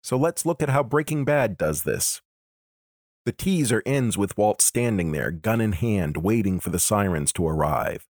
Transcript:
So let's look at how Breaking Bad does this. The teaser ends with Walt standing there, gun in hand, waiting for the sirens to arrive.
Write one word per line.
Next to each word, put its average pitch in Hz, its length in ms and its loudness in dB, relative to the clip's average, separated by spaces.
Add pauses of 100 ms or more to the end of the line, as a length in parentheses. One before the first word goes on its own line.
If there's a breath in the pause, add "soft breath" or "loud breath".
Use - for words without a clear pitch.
So - 140 -2
let's 160 300 0
look 170 160 0
at 139 80 0
how 139 120 4
Breaking 147 440 0
Bad 131 320 2
does 78 240 -2
this. - 400 -2 (1040)
The 120 60 -2
teaser 139 520 0
ends 131 320 0
with 98 220 -2
Walt 104 240 2
standing 104 500 0
there, 76 180 -2
gun 110 300 -2
in 110 120 0
hand, 90 460 -2
waiting 95 420 0
for 90 100 -6
the 87 80 -2
sirens 92 540 0
to 85 140 0
arrive. 76 600 -2 (120)